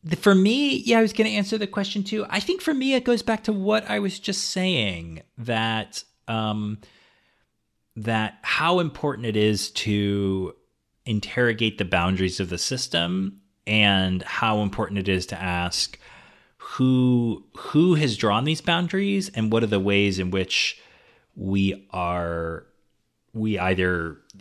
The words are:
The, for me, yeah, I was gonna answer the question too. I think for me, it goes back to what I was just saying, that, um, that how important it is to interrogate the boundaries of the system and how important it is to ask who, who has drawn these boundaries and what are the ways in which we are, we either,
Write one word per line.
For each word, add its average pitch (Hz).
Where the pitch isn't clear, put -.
The, 165
for 202
me, 254
yeah, 233
I 226
was 214
gonna 220
answer 208
the 208
question 202
too. 214
I 185
think 370
for 311
me, 269
it 247
goes 240
back 220
to 214
what 214
I 208
was 196
just -
saying, 98
that, 113
um, 107
that 110
how 175
important 143
it 107
is 107
to 101
interrogate 113
the 101
boundaries 92
of 90
the 87
system 180
and 98
how 110
important 101
it 95
is 92
to 90
ask 87
who, 127
who 170
has 143
drawn 110
these 156
boundaries 190
and 110
what 113
are 110
the 101
ways 101
in 92
which -
we 98
are, 85
we 107
either, 90